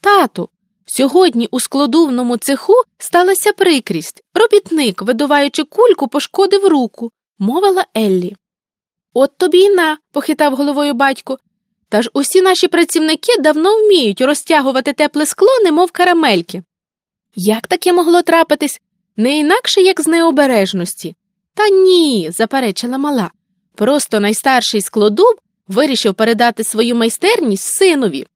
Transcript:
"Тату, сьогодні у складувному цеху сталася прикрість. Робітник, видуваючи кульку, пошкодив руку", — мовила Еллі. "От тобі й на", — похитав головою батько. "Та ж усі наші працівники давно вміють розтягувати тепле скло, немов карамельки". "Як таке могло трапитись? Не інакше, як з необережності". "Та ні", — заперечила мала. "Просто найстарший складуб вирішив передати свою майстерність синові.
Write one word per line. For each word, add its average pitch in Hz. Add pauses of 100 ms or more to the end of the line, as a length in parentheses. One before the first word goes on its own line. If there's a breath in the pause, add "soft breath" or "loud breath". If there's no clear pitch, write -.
"Тату, 381 (380)
сьогодні 269
у 254
складувному 254
цеху 277 (240)
сталася 381
прикрість. 262 (100)
Робітник, 330
видуваючи 285
кульку, 403
пошкодив 392
руку", — 247 (260)
мовила 302 (100)
Еллі. 190 (760)
"От 269
тобі 359
й 392
на", — 311 (140)
похитав 294
головою 285
батько. 269 (500)
"Та 208
ж 233
усі 277
наші 370
працівники 330
давно 311
вміють 359
розтягувати 269
тепле 294
скло, - (160)
немов 349
карамельки". 285 (720)
"Як 208
таке 359
могло 349
трапитись? 330 (360)
Не 262
інакше, 359
як 370
з 294
необережності". 262 (380)
"Та 415
ні", — 339
заперечила 240
мала. 269 (440)
"Просто 233
найстарший 226
складуб 214 (280)
вирішив 226
передати 226
свою 233
майстерність 233
синові. 262